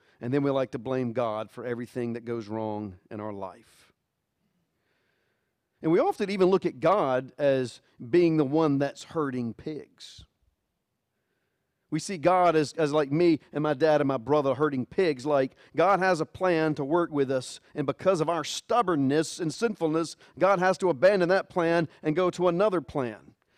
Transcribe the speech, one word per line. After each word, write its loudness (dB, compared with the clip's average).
and -6
then 0
we 0
like -2
to -8
blame -4
God -4
for -14
everything -8
that -12
goes -8
wrong -6
in -12
our -10
life. -16
And 0
we 4
often -2
even 2
look 2
at -6
God 0
as 0
being 4
the 2
one 2
that's -4
herding -6
pigs. -16
We -2
see -8
God 4
as, 0
as 0
like 0
me 4
and -2
my 0
dad 4
and 0
my 0
brother 0
herding 0
pigs, -2
like 0
God 4
has 2
a -4
plan 0
to -6
work 0
with 0
us, -6
and -4
because 0
of -2
our -2
stubbornness 0
and -4
sinfulness, -2
God 4
has 2
to 0
abandon 2
that 0
plan 0
and -2
go 0
to 0
another 2
plan. -8